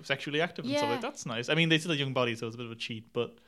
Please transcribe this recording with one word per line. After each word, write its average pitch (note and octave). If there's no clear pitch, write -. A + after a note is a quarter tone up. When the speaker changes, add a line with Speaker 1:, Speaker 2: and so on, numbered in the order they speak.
Speaker 1:
sexually C#3+
active E3+
and B3+
stuff. D4
Speaker 2:
Yeah. -
Speaker 1:
Like, B3+
that's -
nice. B2
I D#3
mean, E3
they D#3+
still E3+
have C#3+
young C#3
bodies, A#2+
so A#2+
it's A2+
a A#2+
bit A#2+
of A2+
a A2+
cheat, A2+
but A#2